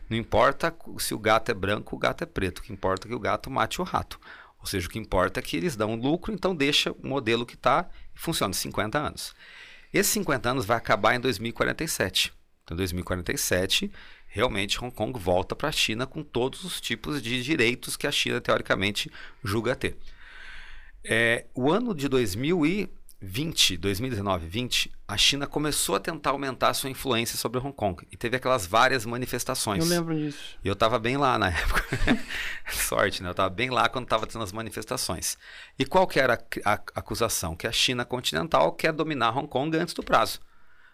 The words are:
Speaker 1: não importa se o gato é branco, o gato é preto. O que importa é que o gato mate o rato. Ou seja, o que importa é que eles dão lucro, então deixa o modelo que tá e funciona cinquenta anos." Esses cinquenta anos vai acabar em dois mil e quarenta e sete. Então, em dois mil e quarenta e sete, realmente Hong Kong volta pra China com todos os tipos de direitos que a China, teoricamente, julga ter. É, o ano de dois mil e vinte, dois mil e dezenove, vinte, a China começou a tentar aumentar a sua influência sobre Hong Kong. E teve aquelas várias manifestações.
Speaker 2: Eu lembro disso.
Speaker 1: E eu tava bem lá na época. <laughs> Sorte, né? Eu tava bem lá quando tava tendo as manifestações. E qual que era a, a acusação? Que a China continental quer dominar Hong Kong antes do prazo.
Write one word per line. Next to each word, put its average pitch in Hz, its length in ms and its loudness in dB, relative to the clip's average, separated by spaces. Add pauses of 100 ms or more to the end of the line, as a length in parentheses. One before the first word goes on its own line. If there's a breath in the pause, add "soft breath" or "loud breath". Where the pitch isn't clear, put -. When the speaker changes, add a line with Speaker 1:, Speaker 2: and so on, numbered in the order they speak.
Speaker 1:
não 110 80 0
importa 127 580 4 (220)
se - 160 -2
o 117 60 -4
gato 107 300 4
é 117 40 0
branco, 101 420 -2
o - 40 -8
gato 127 240 0
é - 40 -4
preto. - 320 -4
O - 40 -12
que - 100 -14
importa 95 340 -2
é - 20 -12
que 120 60 -4
o 123 40 -6
gato 104 300 -2
mate 117 320 0
o - 20 -2
rato. - 360 -4 (400 loud breath)
Ou - 60 -16
seja, 87 220 -2
o - 20 -10
que 113 100 -8
importa 95 400 0
é - 40 -4
que - 120 -4
eles 160 200 -2
dão 107 200 0
lucro, 147 380 -2
então 190 220 0
deixa 147 360 2
o - 160 -10
modelo 127 380 0
que - 120 -14
tá 151 300 2 (280 soft breath)
e - 40 -16
funciona 139 340 -2
cinquenta 107 460 -2
anos." - 340 -6 (600 loud breath)
Esses 196 180 2
cinquenta 139 400 0
anos 131 140 0
vai 117 120 4
acabar 113 380 4
em 123 40 -2
dois 120 200 0
mil 113 100 -4
e 117 40 -6
quarenta 123 300 0
e 165 40 -2
sete. - 440 0 (320)
Então, - 120 -10
em - 20 -2
dois 90 140 0
mil 90 100 -2
e - 20 -8
quarenta 90 300 -4
e - 40 -4
sete, 95 540 0 (360 loud breath)
realmente 104 560 0
Hong 123 100 -8
Kong 113 260 -4
volta 92 360 2
pra 151 160 -2
China 117 340 0
com 156 160 -8
todos 135 420 -2
os 180 160 -8
tipos 143 420 -4
de 120 200 -2
direitos 123 560 0
que - 80 -2
a 143 60 -2
China, 120 280 0
teoricamente, 113 720 0 (340 loud breath)
julga 110 320 0
ter. - 220 -4 (1080 loud breath)
É, 117 420 2 (100)
o 127 160 4
ano 226 240 2
de 139 120 -2
dois 123 280 2
mil 147 300 2
e 190 240 0 (320)
vinte, 101 540 0
dois 92 240 0
mil 131 80 -2
e 131 40 -4
dezenove, 95 360 0
vinte, 113 440 -2 (160)
a 117 100 -4
China 139 300 4
começou 151 480 0
a 196 40 0
tentar 160 300 -2
aumentar 135 400 2
a 117 40 4
sua - 160 -4
influência 120 480 0
sobre 123 220 -2
Hong 135 140 -4
Kong. 95 380 -2
E - 40 -18
teve 120 220 -2
aquelas 123 300 2
várias 117 380 4
manifestações. 123 800 -2
Speaker 2:
Eu 170 60 2
lembro 165 260 0
disso. 151 480 -6
Speaker 1:
E - 40 -4
eu 98 80 0
tava 113 240 4
bem 117 180 0
lá 131 200 4
na 98 120 4
época. - 340 2 (400)
<laughs> - 480 -6
Sorte, 104 520 0
né? 90 60 -4
Eu 90 40 -6
tava 95 160 0
bem 107 200 -4
lá 117 200 4
quando 127 160 -4
tava 110 220 0
tendo 113 160 -6
as 92 80 -6
manifestações. 110 840 -4 (400 loud breath)
E 131 80 2
qual 185 220 4
que - 120 2
era 127 160 6 (300)
a, 104 80 4
a 101 80 0 (140)
acusação? 98 600 -2
Que 117 120 -4
a 117 40 -4
China 123 340 2
continental 151 680 4
quer 160 200 2
dominar 143 440 2
Hong - 100 0
Kong 151 280 0
antes 160 180 0
do - 100 -6
prazo. 113 360 4 (540 soft breath)